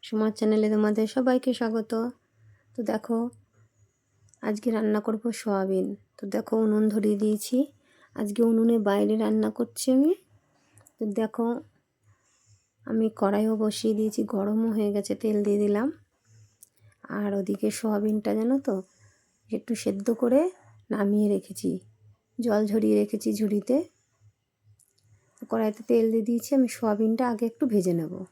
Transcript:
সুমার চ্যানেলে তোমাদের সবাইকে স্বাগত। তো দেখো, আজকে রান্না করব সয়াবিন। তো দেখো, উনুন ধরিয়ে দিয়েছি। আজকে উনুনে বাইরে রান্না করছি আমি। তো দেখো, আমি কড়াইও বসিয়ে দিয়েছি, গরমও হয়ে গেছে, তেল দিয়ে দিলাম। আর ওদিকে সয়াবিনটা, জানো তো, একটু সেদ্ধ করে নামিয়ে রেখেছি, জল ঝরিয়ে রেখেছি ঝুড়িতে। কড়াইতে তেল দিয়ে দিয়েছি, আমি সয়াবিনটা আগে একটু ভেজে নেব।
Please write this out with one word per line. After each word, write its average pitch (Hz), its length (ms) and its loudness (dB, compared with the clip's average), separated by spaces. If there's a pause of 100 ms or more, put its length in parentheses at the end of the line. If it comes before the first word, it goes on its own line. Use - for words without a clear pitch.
সুমার 214 340 0
চ্যানেলে 214 380 2
তোমাদের 214 300 2 (100)
সবাইকে 254 440 2
স্বাগত। 220 320 -2 (800)
তো - 80 -12 (120)
দেখো, 220 260 -2 (1300)
আজকে 214 280 -2
রান্না 214 300 2
করব 220 180 -4 (180)
সয়াবিন। 190 460 0 (280)
তো - 80 -16 (100)
দেখো, 220 200 -2 (100)
উনুন 214 200 2 (100)
ধরিয়ে 208 300 2
দিয়েছি। 214 340 0 (580)
আজকে 208 340 -2
উনুনে 226 280 4 (100)
বাইরে 208 360 2
রান্না 214 340 2
করছি - 280 -6 (100)
আমি। 285 160 6 (840)
তো - 60 -6 (160)
দেখো, 220 280 -2 (1400)
আমি 220 200 0 (140)
কড়াইও 208 340 2 (100)
বসিয়ে 214 360 0
দিয়েছি, 220 220 -2 (120)
গরমও 220 420 0
হয়ে 208 200 0
গেছে, 202 180 -2 (100)
তেল 214 220 0
দিয়ে 208 180 2
দিলাম। 208 240 2 (1300)
আর 208 120 -2 (100)
ওদিকে 196 280 -4 (120)
সয়াবিনটা, 214 580 0
জানো 233 180 0 (120)
তো, 214 80 0 (760)
একটু 220 200 -6 (120)
সেদ্ধ 196 240 -2 (140)
করে 254 200 4 (520)
নামিয়ে 208 420 2
রেখেছি, 190 340 -6 (680)
জল 220 220 2 (100)
ঝরিয়ে 214 300 2
রেখেছি 208 280 -2 (100)
ঝুড়িতে। 208 380 0 (1700)
কড়াইতে 220 380 -2
তেল 233 240 4
দিয়ে 226 140 0
দিয়েছি, 233 300 -2
আমি 254 100 4 (100)
সয়াবিনটা 220 540 0
আগে 226 200 -2
একটু - 120 -4 (100)
ভেজে 185 260 2
নেব। 160 140 -6 (180)